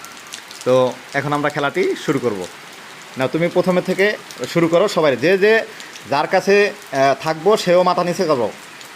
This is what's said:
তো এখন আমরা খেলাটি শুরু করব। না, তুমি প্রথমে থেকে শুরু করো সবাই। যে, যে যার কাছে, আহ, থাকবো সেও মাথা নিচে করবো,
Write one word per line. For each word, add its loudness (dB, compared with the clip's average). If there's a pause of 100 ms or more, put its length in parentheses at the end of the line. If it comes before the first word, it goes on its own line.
(640)
তো 2 (200)
এখন -2
আমরা 0
খেলাটি -2 (100)
শুরু 0
করব। -4 (680)
না, -2
তুমি -2
প্রথমে 0
থেকে 0 (360)
শুরু 2
করো 4
সবাই। 2
যে, 2
যে 2 (440)
যার 0
কাছে, 2 (180)
আহ, 2
থাকবো 2
সেও 4
মাথা 2
নিচে -2
করবো, 0 (440)